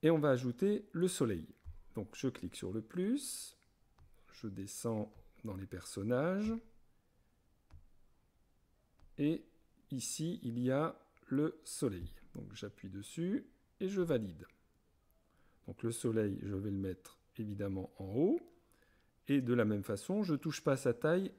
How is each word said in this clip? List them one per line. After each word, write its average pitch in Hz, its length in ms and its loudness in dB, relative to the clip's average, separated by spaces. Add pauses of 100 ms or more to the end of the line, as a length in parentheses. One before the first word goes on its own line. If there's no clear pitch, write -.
et 156 80 8
on 165 80 6
va 147 120 6
ajouter 135 640 2
le 180 160 4
soleil. 104 380 0 (480)
Donc 104 200 -6
je - 140 0
clique - 280 -6
sur 95 160 -6
le 107 100 -4
plus, 202 720 -4 (760)
je - 160 -10
descends 104 640 -6 (320)
dans 101 120 -6
les 98 100 -8
personnages, 143 880 -2 (2750)
et 151 260 2 (460)
ici 151 520 -4
il 117 160 -2
y 127 120 2
a 147 280 0 (280)
le 147 360 0
soleil. 95 480 -4 (240)
Donc 98 200 -12
j'appuie 101 360 -12
dessus, 170 560 -4 (320)
et 185 100 -2
je 196 120 0
valide. 110 460 0 (1200)
Donc - 160 -10
le 113 80 2
soleil, 110 500 2
je 101 140 -4
vais 101 140 -2
le 98 60 0
mettre 95 440 -6 (160)
évidemment 101 640 -4
en 98 80 -8
haut, 160 340 2 (880)
et 139 120 6
de 120 140 2
la 120 100 6
même 104 200 2
façon, 190 400 0
je 165 100 2
touche - 280 -2
pas 139 140 4
sa 127 160 2
taille 180 460 2